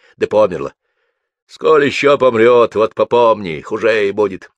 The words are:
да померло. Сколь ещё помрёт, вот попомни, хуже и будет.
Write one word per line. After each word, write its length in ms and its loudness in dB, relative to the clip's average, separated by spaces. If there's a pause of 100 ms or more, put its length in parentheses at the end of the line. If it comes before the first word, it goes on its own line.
(160)
да 120 -6
померло. 460 -2 (720)
Сколь 400 0
ещё 320 0
помрёт, 580 2
вот 180 -2
попомни, 680 0
хуже 480 -2
и 40 -6
будет. 460 -6